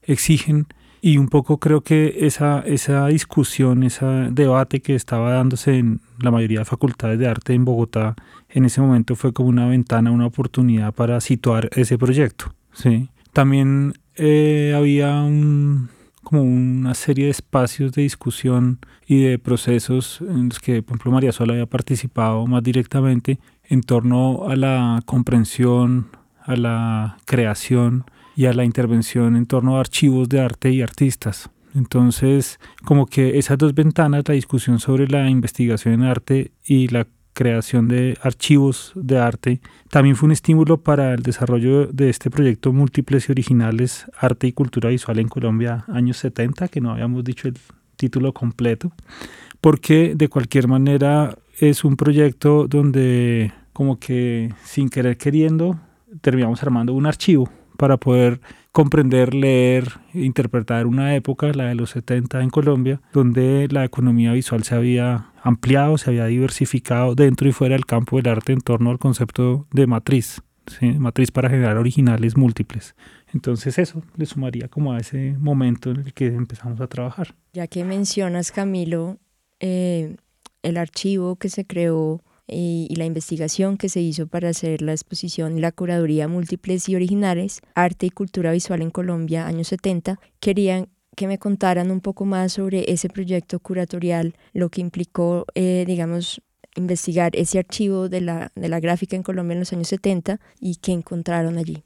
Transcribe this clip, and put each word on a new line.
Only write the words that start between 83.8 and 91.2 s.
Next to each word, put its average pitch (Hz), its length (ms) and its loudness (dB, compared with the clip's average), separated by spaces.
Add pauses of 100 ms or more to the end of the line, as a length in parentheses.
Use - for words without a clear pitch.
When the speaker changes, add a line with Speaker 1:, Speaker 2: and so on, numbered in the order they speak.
Speaker 2:
se 190 140 -4
hizo 160 260 -4
para 175 220 -6
hacer 160 320 -6
la 151 100 -4
exposición 160 640 -8
y 160 40 -2
la 165 100 -2
curaduría 165 560 -2
Múltiples 180 640 -6
y 190 60 -2
Originales, 185 640 -2 (140)
Arte 180 320 0
y - 20 -2
Cultura 175 420 -6
Visual 175 300 -4
en 165 100 -6
Colombia, 165 560 -6
años 165 220 -6
setenta, 185 500 -6 (200)
querían 185 500 -2 (260)
que 190 120 -6